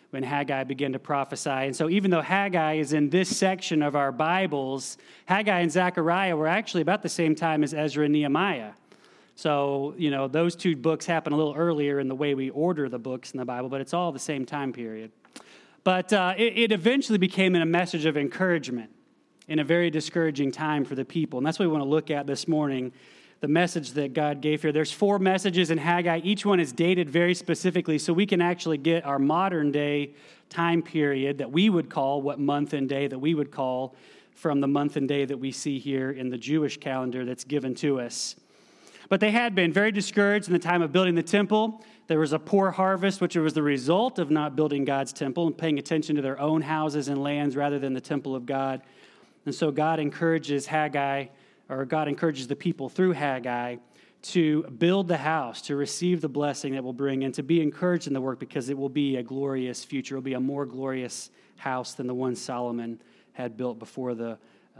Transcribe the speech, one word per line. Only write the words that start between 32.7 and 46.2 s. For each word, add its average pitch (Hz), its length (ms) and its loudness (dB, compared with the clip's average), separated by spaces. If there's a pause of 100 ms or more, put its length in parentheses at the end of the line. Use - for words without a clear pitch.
and 135 160 -2
day 139 180 -2
that 131 140 -6
we 160 140 2
would 143 180 -2
call 131 420 -4 (380)
from 143 280 0
the 139 60 2
month 143 300 0
and 139 100 0
day 139 180 0
that 131 140 -6
we 131 140 -6
see 139 260 -4
here 131 320 -2
in 131 200 -6
the 127 60 -6
Jewish 143 420 -2
calendar 127 460 -4
that's 123 200 -8
given 131 320 -4
to 139 240 0
us. - 340 -8 (760)
But 196 120 2
they 214 100 4
had 233 240 2
been 170 180 4
very 208 200 4
discouraged 202 560 2
in 175 40 2
the 175 60 4
time 175 240 2
of 151 100 -2
building 180 220 4
the 165 80 2
temple. 214 600 2 (260)
There 160 100 4
was 151 140 2
a 156 80 0
poor 196 320 2
harvest, 190 480 2
which 175 160 0
was 156 180 2
the 151 80 2
result 147 560 2
of 151 140 0
not 151 240 0
building 147 280 2
God's 135 280 -2
temple 156 340 -2
and 151 100 0
paying 160 220 0
attention 151 380 -2
to 143 60 0